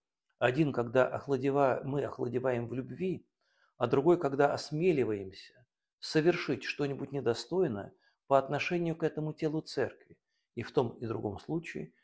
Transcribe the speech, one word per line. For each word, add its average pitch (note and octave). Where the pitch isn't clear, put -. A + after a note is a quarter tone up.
Один, C3
когда A#2+
охладева-, C3+
мы C#3
охладеваем B2
в A#2
любви, C3
а B2
другой, E3
когда C#3+
осмеливаемся B2
совершить D#3
что-нибудь C#3
недостойное B2
по C3+
отношению D#3+
к E3
этому D3+
телу D#3
церкви, -
и A#2
в -
том B2
и A#2+
другом A2
случае -